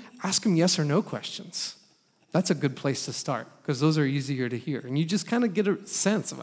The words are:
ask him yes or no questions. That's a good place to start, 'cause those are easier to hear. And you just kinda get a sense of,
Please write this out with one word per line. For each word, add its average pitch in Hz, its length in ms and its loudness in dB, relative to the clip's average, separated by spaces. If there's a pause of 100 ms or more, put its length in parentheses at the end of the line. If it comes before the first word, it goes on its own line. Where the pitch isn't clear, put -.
(220)
ask 196 240 0
him 190 100 4
yes 175 220 4
or 156 80 2
no 151 160 4
questions. - 760 -8 (560)
That's 180 200 2
a 160 40 2
good 135 200 0
place - 300 -2
to 123 80 -8
start, 120 340 -4 (180)
'cause 135 140 -2
those 156 180 4
are 147 80 4
easier 135 440 -2
to 120 80 -4
hear. 131 240 -4
And 127 180 -2
you 165 40 4
just 175 220 0
kinda 240 220 2
get 185 200 0
a - 200 0
sense - 440 0
of, 127 120 -10